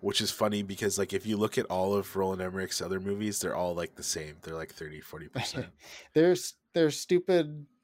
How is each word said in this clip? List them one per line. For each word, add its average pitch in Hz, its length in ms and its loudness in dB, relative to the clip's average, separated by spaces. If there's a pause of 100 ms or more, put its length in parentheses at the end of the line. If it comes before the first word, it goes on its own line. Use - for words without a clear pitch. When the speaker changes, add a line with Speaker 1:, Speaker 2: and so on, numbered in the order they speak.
Speaker 1:
which 101 200 0
is 104 100 0
funny 104 320 2
because, 98 360 -2
like, 92 140 -2
if 98 140 -2
you 107 100 0
look 104 220 0
at 113 80 2
all 92 280 2
of 98 200 -2
Roland 95 280 0
Emmerich's 92 400 -4
other 92 180 -2
movies, 101 400 -2
they're - 160 -2
all, 90 180 0
like, 85 220 -6
the 85 80 -14
same. 76 380 -6
They're, 80 120 -8
like, 80 180 -8
thirty, 78 280 -14
forty - 280 -14
percent. - 440 -6 (180)
Speaker 2:
<laughs> - 240 -10
They're 170 180 8
s-, - 220 -2 (200)
they're 160 180 6
stupid, 165 760 2 (180)